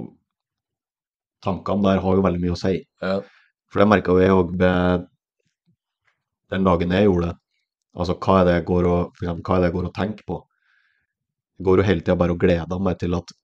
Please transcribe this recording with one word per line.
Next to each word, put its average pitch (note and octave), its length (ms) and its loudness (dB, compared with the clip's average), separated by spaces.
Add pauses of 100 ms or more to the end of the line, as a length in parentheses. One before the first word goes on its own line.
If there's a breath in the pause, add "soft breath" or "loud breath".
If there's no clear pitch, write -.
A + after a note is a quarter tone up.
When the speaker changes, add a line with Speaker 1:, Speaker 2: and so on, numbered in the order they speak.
(1400)
Speaker 1:
tankene G2 400 -4
der F#2+ 200 2
har F#2 140 2
jo G2 60 2
veldig F2 180 0
mye F2 140 -2
å - 40 -12
si. F#2 140 -2 (300)
Speaker 2:
Ja. F#2+ 140 -4 (520 loud breath)
Speaker 1:
For G2 120 0
det G#2 80 4
merket F#2 220 2
jo F#2 100 4
jeg F#2+ 120 6
også F2+ 260 0
med F2+ 460 0 (1500)
den F#2+ 140 0
dagen F2 280 2
jeg G#2 140 4
gjorde F2 220 0
det. E2+ 60 -10 (600)
Altså, F2 240 -4
hva F#2+ 200 4
er F#2 80 4
det F2 100 2
jeg E2 100 -4
går F2+ 220 0
og, F2 260 -2
for - 80 -12
eksempel, E2+ 220 -8
hva F#2 100 0
er F2+ 60 2
det F2 80 2
jeg F2 60 -6
går F2+ 120 -6
og - 80 -14
tenker G#2 320 -8
på? E2+ 80 -8 (1200)
Jeg F2 120 -16
går F#2 120 4
jo G2 80 0
hele E2+ 160 0
tiden F2+ 160 0
bare F2 160 0
og F2 60 -8
gleder E2+ 420 -2
meg F2+ 160 -4
til F2+ 160 -4
at - 160 -10 (120)